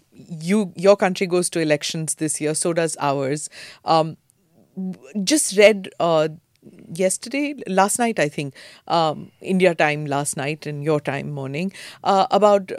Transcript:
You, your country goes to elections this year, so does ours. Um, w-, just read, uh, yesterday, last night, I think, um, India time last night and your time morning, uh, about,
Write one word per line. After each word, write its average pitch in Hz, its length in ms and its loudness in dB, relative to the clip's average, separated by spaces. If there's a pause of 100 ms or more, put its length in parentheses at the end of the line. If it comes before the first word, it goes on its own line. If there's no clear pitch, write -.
(140)
You, 175 640 -4
your 196 200 6
country 190 320 -2
goes 180 220 0
to 170 100 -4
elections 156 560 -2
this 156 240 -4
year, 151 160 -2
so 175 160 -2
does 165 280 -2
ours. 139 500 -2 (340)
Um, 160 320 2 (600)
w-, 185 480 -8
just 196 340 0
read, 202 320 6 (100)
uh, 160 300 2 (680)
yesterday, 277 600 -2 (120)
last 190 320 2
night, 233 200 0
I 147 100 2
think, 143 260 -8 (320)
um, 156 440 -2 (100)
India 185 340 2
time 151 300 0
last 143 320 -4
night 147 280 -6
and 147 160 -8
your 147 200 0
time 139 300 -6
morning, 143 420 -6 (320)
uh, 190 260 4
about, 202 480 4